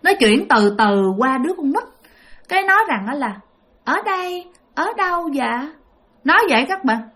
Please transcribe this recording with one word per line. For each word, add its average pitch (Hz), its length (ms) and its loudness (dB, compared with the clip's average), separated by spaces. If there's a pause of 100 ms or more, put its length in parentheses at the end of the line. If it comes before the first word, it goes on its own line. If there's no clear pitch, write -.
Nó 370 180 2
chuyển 226 280 4
từ 208 300 4
từ 202 400 2
qua 262 200 0
đứa 262 180 -2
con 294 160 -2
nít. 440 120 -2 (640)
Cái 381 140 0
nói 392 260 4
rằng 214 180 -4
á 233 80 -6
là: 240 260 -6 (440)
Ở 320 200 -2
đây, 359 420 -6 (280)
ở 302 120 -4 (100)
đâu 349 320 -2
dạ? 254 400 -4 (560)
Nói 320 140 4 (120)
vậy 247 180 2
các 381 160 -6
bạn. 226 140 0 (180)